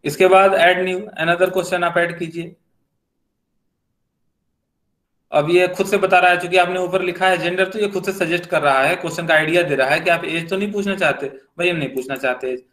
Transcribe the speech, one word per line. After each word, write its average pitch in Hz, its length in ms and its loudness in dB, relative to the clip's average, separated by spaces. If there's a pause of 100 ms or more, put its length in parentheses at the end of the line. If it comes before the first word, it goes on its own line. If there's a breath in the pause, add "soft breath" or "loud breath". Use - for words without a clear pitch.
इसके 165 240 2
बाद 190 220 8 (100)
add 180 260 4
new 185 120 -4 (220)
another 175 320 2
question 175 300 -2
आप 170 140 0
ऐड 170 220 -2
कीजिए। 165 360 -10 (2750)
अब 147 180 0
ये 180 180 4
खुद 190 200 -4
से 202 100 0
बता 185 220 2
रहा 180 120 6
है, 175 80 2
चूंकि 180 180 0
आपने 180 220 2
ऊपर 185 220 -2
लिखा 180 260 -2
है 180 100 2
gender, 180 280 -2
तो 202 140 -8
ये 202 100 0
खुद 190 160 -6
से 196 80 -4
सजेस्ट 170 320 -4
कर 156 160 -2
रहा 135 200 2
है, 160 140 2
question 170 320 -6
का 165 60 2
आइडिया 156 300 2
दे 151 120 -2
रहा 131 140 0
है 156 100 2
कि 170 100 -2
आप 165 160 0
एज 165 240 -6
तो 190 80 -4
नहीं 202 140 -4
पूछना 196 240 -4
चाहते। 143 320 -2
भाई - 420 -6
हम 170 80 -2
नहीं 139 120 -4
पूछना 131 280 -6
चाहते 127 300 -4
एज 127 140 -6 (120)